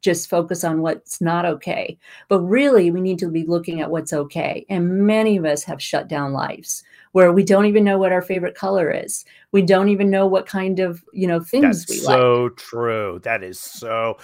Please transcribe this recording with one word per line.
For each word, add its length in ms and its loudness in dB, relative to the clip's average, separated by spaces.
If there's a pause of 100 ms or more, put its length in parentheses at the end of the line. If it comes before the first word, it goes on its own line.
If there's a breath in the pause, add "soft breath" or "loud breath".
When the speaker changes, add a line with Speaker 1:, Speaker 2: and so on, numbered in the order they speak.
Speaker 1:
just 300 -2
focus 340 -2
on 160 -2
what's 400 -6
not 240 0
okay, 540 -6 (300 loud breath)
but 120 2
really 500 4
we 120 -2
need 160 -2
to 100 -4
be 160 -4
looking 380 -4
at 80 -6
what's 240 -6
okay. 560 -4
And 360 0
many 300 2
of 80 -2
us 200 -2
have 180 -10
shut 260 -4
down 240 -4
lives 500 -8 (300 soft breath)
where 200 6
we 120 4
don't 220 4
even 180 4
know 140 2
what 140 2
our 100 0
favorite 320 -6
color 360 -2
is. 360 -8 (260 soft breath)
We 80 4
don't 300 4
even 180 2
know 180 2
what 200 2
kind 340 -4
of, 320 -4
you 140 -2
know, 140 0
things 440 0
Speaker 2:
That's 160 -6
Speaker 1:
we 60 -4
like. 100 4
Speaker 2:
so 340 4
true. 720 -6
That 200 -4
is 180 -14
so, 640 -6